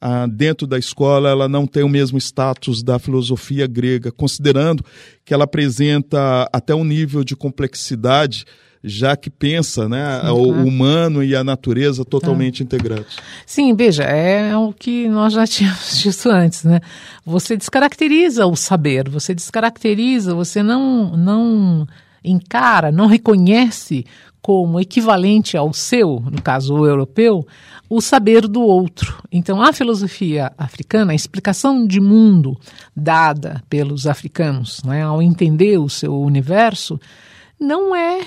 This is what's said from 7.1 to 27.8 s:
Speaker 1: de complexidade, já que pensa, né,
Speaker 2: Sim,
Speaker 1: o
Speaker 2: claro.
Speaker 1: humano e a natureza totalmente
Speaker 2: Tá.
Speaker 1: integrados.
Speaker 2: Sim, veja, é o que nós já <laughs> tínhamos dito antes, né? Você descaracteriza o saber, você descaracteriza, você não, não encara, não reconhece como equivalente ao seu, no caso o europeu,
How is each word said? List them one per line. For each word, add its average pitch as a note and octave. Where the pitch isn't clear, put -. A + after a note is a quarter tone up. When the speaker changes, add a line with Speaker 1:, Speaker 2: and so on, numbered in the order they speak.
Speaker 1:
de C3
complexidade, C3
já A2+
que C#3+
pensa, C#3+
né, C3
Speaker 2:
Sim, -
Speaker 1:
o A#2+
Speaker 2:
claro. C3
Speaker 1:
humano C#3+
e C3+
a C3
natureza C3
totalmente C3
Speaker 2:
Tá. C#3+
Speaker 1:
integrados. A2+
Speaker 2:
Sim, C4+
veja, G3
é F#3
o A3
que A#3+
nós G#3+
já A3
<laughs> -
tínhamos F#3+
dito G#3
antes, F3
né? E3+
Você F3
descaracteriza C#4
o E3+
saber, C#3+
você D3
descaracteriza, A3+
você F3
não, A#3+
não F#3+
encara, F#3
não F3
reconhece G#3+
como F3
equivalente G#3
ao D3+
seu, E3
no D3
caso C3+
o D3+
europeu, D3+